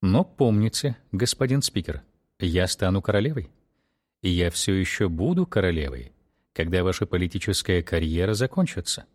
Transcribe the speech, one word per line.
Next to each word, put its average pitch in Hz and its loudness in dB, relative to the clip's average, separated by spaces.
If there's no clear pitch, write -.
Но 101 4
помните, 113 0
господин 123 0
спикер, 85 -4
я 90 2
стану 95 0
королевой. 107 0
И 92 0
я 87 2
все - -2
еще 95 0
буду 143 0
королевой, 78 -2
когда 87 0
ваша 92 0
политическая 90 -2
карьера 85 0
закончится. 127 -2